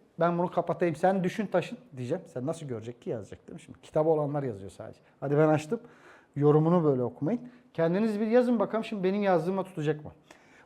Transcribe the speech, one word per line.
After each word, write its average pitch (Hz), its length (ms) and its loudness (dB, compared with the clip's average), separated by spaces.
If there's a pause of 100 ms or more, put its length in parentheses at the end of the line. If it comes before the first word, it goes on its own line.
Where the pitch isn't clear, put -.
(200)
ben 170 180 2
bunu 175 140 0
kapatayım, 170 440 0
sen 185 280 2
düşün 185 220 -2
taşın 185 320 -2 (200)
diyeceğim. 127 300 -6
Sen 127 180 -8
nasıl 160 200 -6
görecek 117 360 -10
ki - 80 -10
yazacak 110 380 -10
değil - 60 -16
mi? - 80 -16
Şimdi - 200 -20
kitabı 156 280 0
olanlar 147 340 0
yazıyor 98 280 -8
sadece. - 280 -18 (200)
Hadi 139 180 0
ben 156 100 6
açtım. 156 320 0 (560)
Yorumunu 156 480 4
böyle 135 200 2
okumayın. 151 380 -4 (320)
Kendiniz 202 460 0
bir 220 80 -2
yazın 240 320 4
bakalım 214 240 -2
şimdi 208 200 -6
benim 202 200 0
yazdığıma 190 400 2
tutacak 151 420 -4
mı? 87 60 -14 (540)